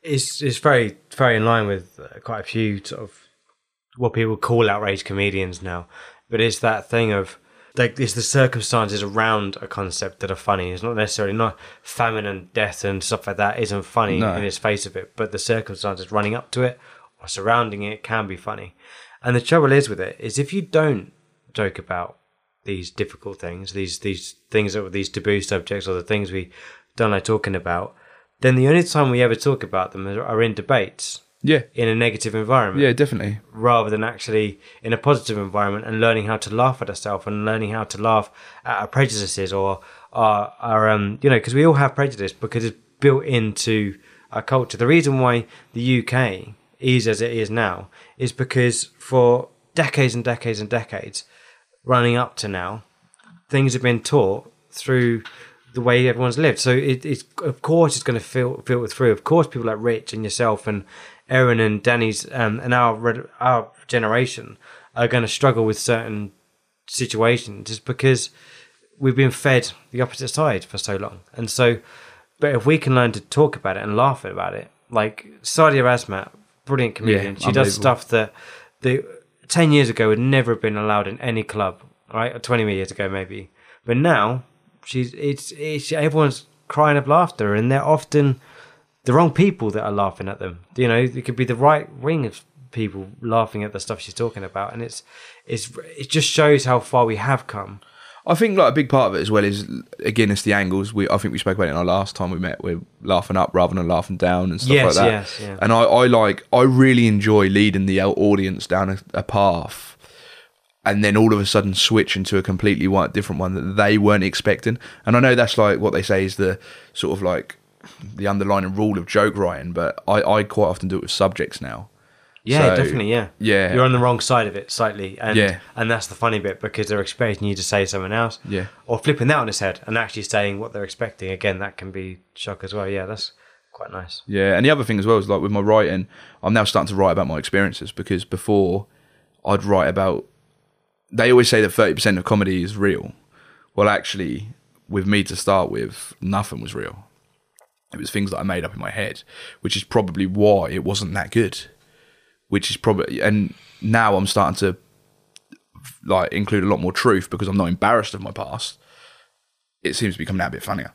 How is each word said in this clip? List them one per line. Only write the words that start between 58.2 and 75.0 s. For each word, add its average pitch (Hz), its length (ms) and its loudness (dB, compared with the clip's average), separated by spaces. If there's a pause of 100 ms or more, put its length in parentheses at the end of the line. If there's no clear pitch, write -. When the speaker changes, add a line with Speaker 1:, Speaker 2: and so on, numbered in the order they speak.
Speaker 1:
filter 123 220 -2
through. 120 240 2
Of 104 120 0
course 165 220 4
people 117 220 -6
like 107 120 -2
Rich 113 320 -2
and 110 120 -8
yourself 107 420 -2
and 104 200 -4 (420)
Aaron 127 320 4
and 107 220 2
Danny's, 113 500 0
um, 117 280 -2
and 123 120 -4
our 120 220 4
re-, 113 300 -2 (160)
our 120 320 0 (160)
generation 113 720 -2 (360)
are 120 120 0
gonna 117 200 0
struggle 113 380 2
with 107 140 0
certain 110 520 -4 (560)
situations 113 800 -2
just 110 140 -12
because - 460 0 (720)
we've 131 160 2
been 135 160 4
fed 127 400 0 (180)
the 123 120 -4
opposite 123 260 -6
side 127 360 -2
for - 140 -14
so 98 200 -6
long. 95 240 -10 (120)
And 117 160 -8
so, 120 300 2 (600)
but 143 140 2
if 120 140 0
we 156 100 4
can 139 160 0
learn 123 200 4
to 104 80 -10
talk 147 340 2
about 95 200 -4
it 104 60 -8
and 104 160 -2
laugh 131 260 2
about 92 300 -6
it, 104 160 -12 (220)
like 107 360 -2 (140)